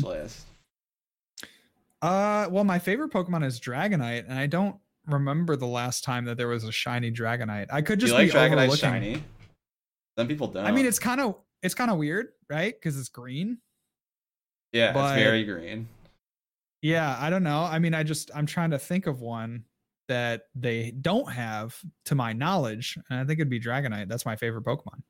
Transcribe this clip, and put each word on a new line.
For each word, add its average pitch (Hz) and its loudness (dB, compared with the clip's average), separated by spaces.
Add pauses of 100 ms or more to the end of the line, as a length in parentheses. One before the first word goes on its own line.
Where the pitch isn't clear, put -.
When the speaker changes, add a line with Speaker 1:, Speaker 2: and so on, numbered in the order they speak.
Speaker 1:
list. 87 -6 (1600)
Speaker 2:
Uh, 202 2
well, 202 4
my 180 4
favorite 247 0
Pokemon 175 0
is 123 -2
Dragonite, 127 0
and 131 -6
I 139 0
don't 190 0 (300)
remember 147 2
the 123 -4
last 123 -2
time 123 -2
that 120 -4
there 120 -2
was 117 -2
a 110 -6
shiny 120 -2
Dragonite. 113 -2
I 151 0
could 208 2
Speaker 1:
Do 247 4
Speaker 2:
just - 4
Speaker 1:
you 127 6
like 170 6
Speaker 2:
be 139 6
Speaker 1:
Dragonite 127 8
Speaker 2:
overlooking 131 6
Speaker 1:
shiny? 104 -2 (920)
Some 120 0
people 147 -2
don't. - -2
Speaker 2:
I 208 4
mean, 262 6
it's 226 2
kinda, 247 0 (280)
it's 185 -2
kinda 240 2
weird, 165 0 (200)
right? 180 -2
'Cause 143 -2
it's 127 -8
green. 147 -6 (1120)
Speaker 1:
Yeah, 113 4
Speaker 2:
But 139 2
Speaker 1:
it's 113 4
very 110 4
green. 101 -8 (960)
Speaker 2:
Yeah, 151 2
I 151 0
don't 185 2
know. 147 2
I 165 0
mean, 165 4
I 156 0
just, 156 -4
I'm 147 -2
trying 165 0
to 139 0
think 180 -2
of 131 -4
one 117 -8 (440)
that 120 -2
they 117 -2
don't 160 0
have, 113 -6 (260)
to 143 2
my 117 0
knowledge, 123 -2 (100)
and 127 -4
I 131 -2
think 156 0
it'd 151 0
be 123 -2
Dragonite. 117 -4
That's 113 -6
my 113 -4
favorite 113 -4
Pokemon. - -6